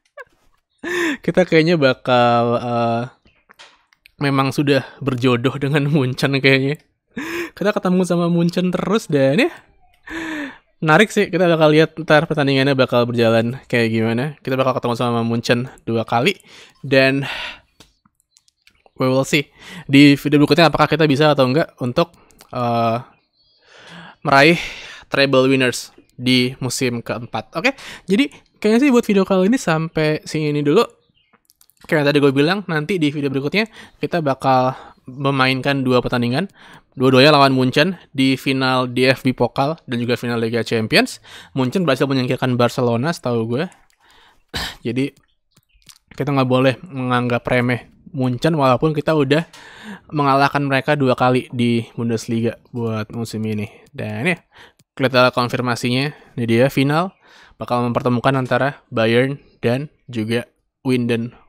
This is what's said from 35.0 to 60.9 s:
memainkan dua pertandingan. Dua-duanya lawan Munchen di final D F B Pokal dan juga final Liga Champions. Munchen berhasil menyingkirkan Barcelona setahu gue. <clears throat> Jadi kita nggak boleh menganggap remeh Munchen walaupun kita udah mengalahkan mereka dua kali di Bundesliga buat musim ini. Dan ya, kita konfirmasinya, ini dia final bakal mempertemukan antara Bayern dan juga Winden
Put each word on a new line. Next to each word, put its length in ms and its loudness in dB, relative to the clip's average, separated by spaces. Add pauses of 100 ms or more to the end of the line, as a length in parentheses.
memainkan 800 -2
dua 160 2
pertandingan. 480 -2 (480)
Dua-duanya 380 6
lawan 180 6
Munchen 460 0 (160)
di 240 2
final 500 -2
D 220 2
F 100 -2
B 140 0
Pokal 500 -2
dan 160 -6
juga 160 -2
final 240 -4
Liga 240 -2
Champions. 560 -2 (320)
Munchen 320 -2
berhasil 240 0
menyingkirkan 480 -2
Barcelona 560 -2
setahu 320 -4
gue. 180 -4 (920)
<clears throat> 320 -10
Jadi 260 -4 (1000)
kita 180 -4
nggak 160 0
boleh 300 2 (100)
menganggap 560 -2
remeh 460 -2 (240)
Munchen 400 -2
walaupun 400 2
kita 160 -2
udah 320 2 (640)
mengalahkan 540 2
mereka 320 0
dua 180 2
kali 380 0
di 320 0 (100)
Bundesliga 640 -4 (140)
buat 400 -6
musim 320 -8
ini. 240 -4 (240)
Dan 400 -6
ya, 80 -4 (560)
kita 400 2
konfirmasinya, 800 -2 (240)
ini 80 -4
dia 240 2
final 400 0 (480)
bakal 240 -4
mempertemukan 560 0
antara 480 -2
Bayern 480 2 (240)
dan 320 -4 (160)
juga 400 -6 (400)
Winden 480 -2 (120)